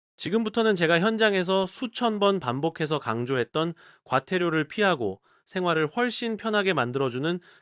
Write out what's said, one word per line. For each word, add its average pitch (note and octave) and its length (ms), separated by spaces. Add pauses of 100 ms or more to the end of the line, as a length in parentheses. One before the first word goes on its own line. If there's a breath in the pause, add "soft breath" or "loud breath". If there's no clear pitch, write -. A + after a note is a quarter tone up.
(180)
지금부터는 G#3+ 580
제가 E3+ 240
현장에서 G3 640
수천 A3+ 540
번 G3 200
반복해서 D3 600
강조했던 B2 760 (280 loud breath)
과태료를 D#3+ 640
피하고 C#3+ 540 (240 soft breath)
생활을 E3 420
훨씬 A3+ 500
편하게 G3+ 360
만들어주는 C3+ 640 (220 loud breath)